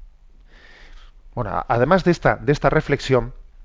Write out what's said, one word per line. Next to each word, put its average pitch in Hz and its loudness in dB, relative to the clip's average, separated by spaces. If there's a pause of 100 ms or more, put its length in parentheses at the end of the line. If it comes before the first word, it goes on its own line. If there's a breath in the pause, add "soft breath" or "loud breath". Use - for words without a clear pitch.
(1300 soft breath)
Bueno, 107 -6
a-, 87 -4
además 135 2
de 175 2
esta, 135 2
de 123 -2
esta 147 2
reflexión, 131 0 (320)